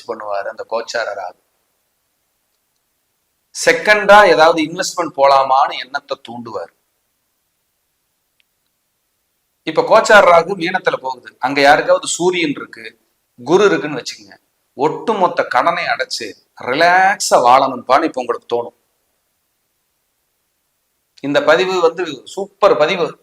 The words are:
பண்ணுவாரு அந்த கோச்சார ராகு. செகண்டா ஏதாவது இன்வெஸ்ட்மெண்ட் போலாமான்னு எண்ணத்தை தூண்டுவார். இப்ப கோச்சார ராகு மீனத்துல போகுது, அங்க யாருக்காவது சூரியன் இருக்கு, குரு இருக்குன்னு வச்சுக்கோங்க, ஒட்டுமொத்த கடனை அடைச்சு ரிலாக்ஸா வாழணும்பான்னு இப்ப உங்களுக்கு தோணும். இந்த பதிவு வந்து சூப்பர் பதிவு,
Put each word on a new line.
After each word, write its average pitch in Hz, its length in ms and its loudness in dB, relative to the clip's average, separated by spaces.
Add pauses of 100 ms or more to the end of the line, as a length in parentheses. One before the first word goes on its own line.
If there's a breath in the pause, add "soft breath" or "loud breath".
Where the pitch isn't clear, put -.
பண்ணுவாரு 107 420 -8
அந்த 107 200 -16
கோச்சார 113 440 -6
ராகு. 92 260 -12 (2250)
செகண்டா 202 600 4 (100)
ஏதாவது 160 340 4
இன்வெஸ்ட்மெண்ட் 165 560 -6
போலாமான்னு 139 600 2
எண்ணத்தை 131 380 -10 (120)
தூண்டுவார். 117 460 -14 (3000)
இப்ப 156 160 -2
கோச்சார 208 480 4
ராகு 170 260 4
மீனத்துல 175 480 -4
போகுது, 127 240 -12 (100)
அங்க 139 220 -4
யாருக்காவது 156 460 2
சூரியன் 170 500 -4
இருக்கு, - 280 -18 (540)
குரு 165 260 2
இருக்குன்னு 151 360 -2
வச்சுக்கோங்க, 98 360 -18 (400)
ஒட்டுமொத்த 175 680 -2
கடனை 165 460 -2
அடைச்சு - 340 -8 (400)
ரிலாக்ஸா 180 800 2
வாழணும்பான்னு 131 640 2
இப்ப 127 140 -8
உங்களுக்கு 117 240 -8
தோணும். 117 300 -6 (2500)
இந்த 143 200 -2
பதிவு 180 380 2
வந்து 170 220 0 (220)
சூப்பர் 190 520 -2
பதிவு, 165 280 0 (180)